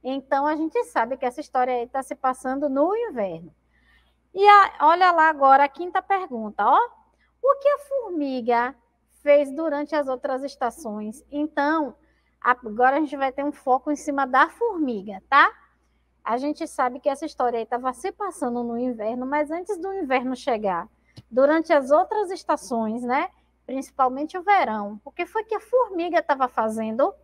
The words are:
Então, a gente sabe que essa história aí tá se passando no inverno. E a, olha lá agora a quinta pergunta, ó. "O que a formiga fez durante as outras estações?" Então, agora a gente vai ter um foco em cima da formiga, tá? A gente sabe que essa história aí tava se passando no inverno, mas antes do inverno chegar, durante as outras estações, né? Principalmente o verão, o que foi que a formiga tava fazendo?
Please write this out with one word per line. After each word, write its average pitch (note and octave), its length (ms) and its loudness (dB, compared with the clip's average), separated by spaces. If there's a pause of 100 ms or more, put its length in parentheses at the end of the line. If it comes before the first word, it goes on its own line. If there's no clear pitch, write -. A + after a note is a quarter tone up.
Então, C4+ 420 -2
a D#4 100 0
gente D#4+ 280 -2
sabe C4 320 -2
que C4 100 -4
essa B3 140 -4
história B3+ 340 -2
aí A#3+ 140 -4
tá C4+ 140 -6
se C#4 120 -10
passando C4 540 -2
no C#4+ 280 2
inverno. G3+ 560 -6 (840)
E G4 140 4
a, G4+ 240 8 (100)
olha F4 300 6
lá D#4+ 160 4
agora C#4 360 6
a C#4+ 40 0
quinta F4+ 340 -6
pergunta, A#3+ 640 -4
ó. C#4+ 120 6 (640)
"O C#5 180 2
que C#5 80 2
a C#5+ 100 2
formiga C#4 960 -2 (480)
fez C#4+ 280 4
durante D4 460 -4
as C#4+ 120 -2
outras C4 360 -4
estações?" A#3 840 -8
Então, D4 680 -2 (440)
agora B3 560 0
a D#4 40 0
gente D4 160 -4
vai C4+ 160 -2
ter C#4 120 -6
um D4 80 -2
foco C4 380 -2
em D4 60 0
cima C#4 300 -2
da C4 220 2
formiga, B3+ 800 -4
tá? D4+ 220 6 (720)
A A3+ 140 -2
gente D4+ 280 -4
sabe B3+ 340 -2
que - 80 0
essa C#4 180 -4
história B3 320 -2
aí A3+ 80 -4
tava B3 260 -4
se F#4+ 200 -8
passando B3 520 -6
no A#3 140 -6
inverno, B3 480 -4
mas C#4+ 240 -2
antes F4+ 280 -6
do F#4+ 160 -8
inverno C4 420 -2
chegar, G#3+ 520 -4 (420)
durante D4 420 2
as C#4 180 2
outras F#4 400 2
estações, A#3+ 720 -4
né? C4 280 -2 (360)
Principalmente C4+ 720 -4
o F4 40 -8
verão, A3 640 0
o C#4+ 60 -18
que E4+ 160 -6
foi A4 180 -6
que G#4+ 100 -6
a G4+ 60 -4
formiga F4+ 600 0
tava C4+ 260 0
fazendo? A3 760 -2